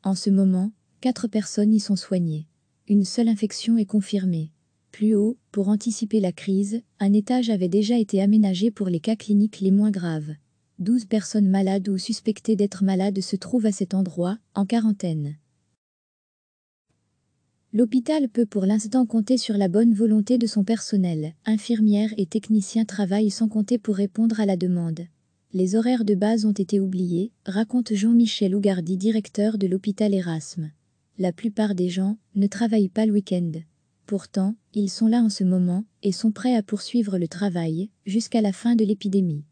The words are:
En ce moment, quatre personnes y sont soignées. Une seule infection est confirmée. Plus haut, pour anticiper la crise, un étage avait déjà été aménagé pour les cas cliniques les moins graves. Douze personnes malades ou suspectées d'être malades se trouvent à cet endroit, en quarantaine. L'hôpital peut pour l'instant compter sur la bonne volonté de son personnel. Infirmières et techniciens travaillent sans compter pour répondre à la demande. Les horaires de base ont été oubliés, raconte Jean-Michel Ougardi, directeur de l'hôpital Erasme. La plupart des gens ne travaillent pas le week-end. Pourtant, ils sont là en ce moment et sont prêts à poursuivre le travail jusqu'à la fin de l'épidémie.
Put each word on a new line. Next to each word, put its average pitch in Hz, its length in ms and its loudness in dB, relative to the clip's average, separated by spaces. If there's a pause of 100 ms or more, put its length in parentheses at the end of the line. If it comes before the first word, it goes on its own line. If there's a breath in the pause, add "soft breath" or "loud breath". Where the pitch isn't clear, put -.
En 190 100 0
ce 196 160 -2
moment, 190 440 2 (260)
quatre 240 300 -2
personnes 208 440 0
y 214 60 4
sont 202 160 0
soignées. 165 520 -4 (440)
Une 202 140 4
seule 233 220 0
infection 226 500 0
est 208 80 0
confirmée. 185 640 -2 (400)
Plus 214 220 0
haut, 214 240 0 (140)
pour 196 180 0
anticiper 214 500 0
la 180 120 0
crise, 202 500 -2 (180)
un 202 140 2
étage 233 380 2
avait 185 180 0
déjà 214 300 2
été 202 200 0
aménagé 202 520 4
pour 202 160 -6
les 175 120 0
cas 220 160 -2
cliniques 208 440 0
les 190 100 0
moins 208 220 4
graves. 160 400 -4 (480)
Douze 220 260 0
personnes 208 420 0
malades 190 400 0
ou 190 120 -2
suspectées 220 560 -2
d'être 196 280 -2
malades 190 380 0
se - 140 -4
trouvent 220 320 -2
à 214 40 2
cet 190 220 -4
endroit, 185 460 -2 (160)
en 202 100 0
quarantaine. 185 720 -2 (2250)
L'hôpital 247 540 0
peut 226 200 0
pour 190 180 -2
l'instant 220 400 2
compter 226 320 0
sur 220 180 -4
la 202 120 2
bonne 220 260 4
volonté 214 460 2
de 226 80 2
son 208 160 0
personnel. 180 720 -2 (100)
Infirmières 214 720 2
et 196 80 0
techniciens 214 600 0
travaillent 202 440 0
sans 220 200 -2
compter 214 280 0
pour 208 200 -2
répondre 214 420 0
à 208 80 2
la 190 100 2
demande. 170 440 -2 (520)
Les 185 220 0
horaires 226 300 2
de 202 100 2
base 214 300 0
ont 208 80 2
été 202 260 0
oubliés, 185 520 -2 (140)
raconte 220 480 -2
Jean-Michel 214 640 2
Ougardi, 190 420 0
directeur 214 640 0
de 196 80 0
l'hôpital 196 480 0
Erasme. 160 560 -6 (460)
La 180 160 -2
plupart 214 420 -2
des 180 140 -2
gens 190 280 -2 (180)
ne 202 120 2
travaillent 214 400 0
pas 214 180 0
le 214 60 2
week-end. 180 400 -2 (540)
Pourtant, 196 500 -4 (180)
ils 202 160 -2
sont 226 180 0
là 240 140 4
en 226 60 4
ce 202 160 -2
moment 185 400 0 (180)
et 196 120 -2
sont 220 180 0
prêts 247 240 0
à 214 80 0
poursuivre 208 540 -2
le 175 100 -2
travail 175 600 -4 (160)
jusqu'à 220 340 -2
la 202 140 2
fin 233 240 0
de 220 80 2
l'épidémie. 190 680 -2